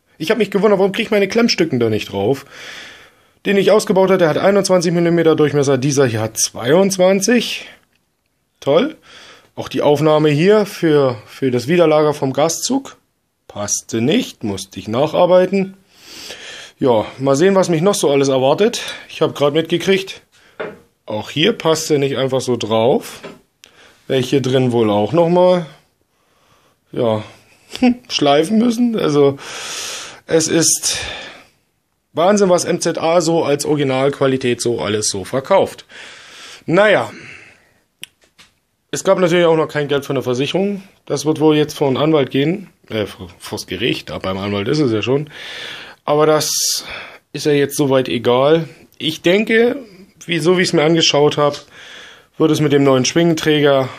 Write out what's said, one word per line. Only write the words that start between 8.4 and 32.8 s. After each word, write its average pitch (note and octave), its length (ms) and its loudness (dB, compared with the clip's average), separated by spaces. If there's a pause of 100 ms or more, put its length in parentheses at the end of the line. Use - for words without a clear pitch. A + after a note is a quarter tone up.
Toll. F#3 380 0 (580)
Auch - 140 -12
die - 140 -4
Aufnahme D3+ 480 4
hier F#3+ 340 2
für, C#3+ 640 0
für - 240 -4
das A#2+ 180 -4
Widerlager D#3 460 4
vom C#3 180 -4
Gaszug E3 640 -2 (500)
passte - 540 -6
nicht, D3+ 440 -2
musste G2 340 -8
ich - 100 -12
nacharbeiten. F3+ 880 2 (1040)
Ja, A#2+ 260 2 (140)
mal C3+ 180 2
sehen, F#3 180 4
was F#3 140 2
mich D#3+ 140 0
noch G3+ 120 2
so E3 160 0
alles C#3 180 2
erwartet. C#3 520 2 (300)
Ich - 100 -8
hab D#3 140 -2
grad C#3+ 180 0
mitgekriegt, E3+ 680 -2 (840)
auch G#2+ 240 -8
hier F3+ 240 0
passte D#3 460 0
nicht C#3 180 -2
einfach C3 240 -2
so B2 160 -2
drauf. A2+ 640 -2 (840)
Wär C3+ 140 -2
ich B2+ 100 -4
hier C#3 100 2
drin B2+ 320 0
wohl A#2 160 2
auch G#2 240 0
noch E3 160 2
mal, F3+ 380 2 (1300)
ja, A2+ 300 -2 (460)
<laughs> B3 240 0 (160)
schleifen D#3 480 2
müssen. A#3 420 0
Also, C#3+ 380 2 (880)
es D#3 220 0
ist - 480 -2 (1200)
Wahnsinn, F#3+ 320 2
was F3 160 2
M F3 160 -4